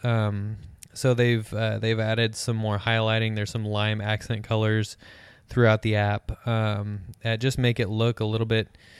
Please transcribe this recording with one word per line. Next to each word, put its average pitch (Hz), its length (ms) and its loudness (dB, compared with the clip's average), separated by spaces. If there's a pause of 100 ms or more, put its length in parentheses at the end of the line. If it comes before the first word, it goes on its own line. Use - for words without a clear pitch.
Um, 107 540 0 (360)
so 131 200 2
they've, 120 400 2
uh, 107 260 -2
they've 113 200 0
added 110 360 0
some 113 220 -4
more 107 200 0
highlighting. 110 580 0
There's 104 160 -4
some 110 120 -4
lime 107 380 -2
accent 104 420 -4
colors 110 540 0 (500)
throughout 110 340 4
the 107 140 0
app, 104 500 -2
um, 104 580 -2 (180)
that 113 180 -2
just 127 180 0
make 123 220 2
it 113 80 0
look 113 320 0
a 110 60 -2
little 110 220 -2
bit 110 200 0 (320)